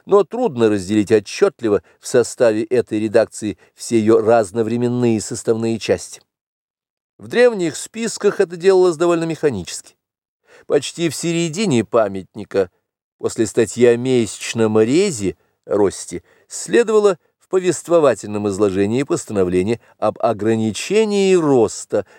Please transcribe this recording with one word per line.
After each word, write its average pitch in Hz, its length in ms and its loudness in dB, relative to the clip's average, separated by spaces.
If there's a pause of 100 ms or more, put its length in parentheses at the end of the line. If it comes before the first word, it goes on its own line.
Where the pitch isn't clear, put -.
Но 196 180 4
трудно 147 460 0
разделить 104 420 0
отчетливо 107 680 0 (180)
в - 80 -16
составе 117 560 0
этой 110 360 -2
редакции 107 580 -2 (160)
все - 240 -4
ее 110 220 4
разновременные 117 1000 0
составные 113 580 -4
части. - 420 -4 (960)
В 107 100 -20
древних 185 500 0
списках - 640 -4
это 175 160 -4
делалось 185 400 4
довольно 170 260 0
механически. 147 720 -6 (720)
Почти 156 440 -2
в 131 60 -10
середине 170 680 -2
памятника, 98 840 -2 (480)
после 113 280 -4
статьи 117 400 0
о 120 100 6
месячном 117 840 0
резе, 120 580 0 (280)
росте, 92 580 -2 (240)
следовало 208 680 0 (220)
в - 80 -20
повествовательном 143 1000 0
изложении 101 540 0
постановление 101 760 -2 (180)
об 104 220 -2
ограничении 117 1120 0
роста, 131 720 0 (140)